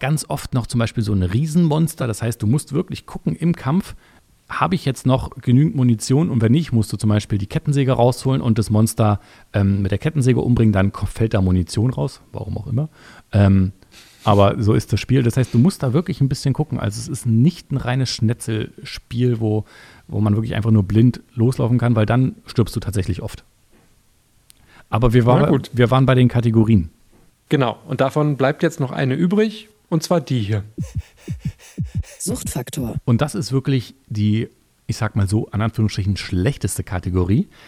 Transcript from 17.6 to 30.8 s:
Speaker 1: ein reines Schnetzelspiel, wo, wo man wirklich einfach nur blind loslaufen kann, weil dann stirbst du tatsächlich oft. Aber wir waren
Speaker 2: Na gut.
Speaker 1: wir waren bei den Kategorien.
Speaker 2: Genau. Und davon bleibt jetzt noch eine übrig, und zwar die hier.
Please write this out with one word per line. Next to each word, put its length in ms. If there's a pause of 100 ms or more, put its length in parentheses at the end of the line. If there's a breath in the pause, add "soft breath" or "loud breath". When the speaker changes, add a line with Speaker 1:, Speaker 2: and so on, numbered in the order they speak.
Speaker 1:
ein 40
reines 340
Schnetzelspiel, 1300
wo, 240 (440 loud breath)
wo 120
man 140
wirklich 200
einfach 160
nur 120
blind 380 (140)
loslaufen 420
kann, 200
weil 100
dann 300 (100)
stirbst 300
du 40
tatsächlich 420
oft. 220 (1500 soft breath)
Aber 240
wir 120
waren 160
Speaker 2:
Na 60
gut. 240
Speaker 1:
wir 180
waren 160
bei 80
den 140
Kategorien. 640 (580)
Speaker 2:
Genau. 380
Und 140
davon 360
bleibt 260
jetzt 180
noch 120
eine 220
übrig, 540 (220)
und 120
zwar 200
die 180
hier. 240 (1500 loud breath)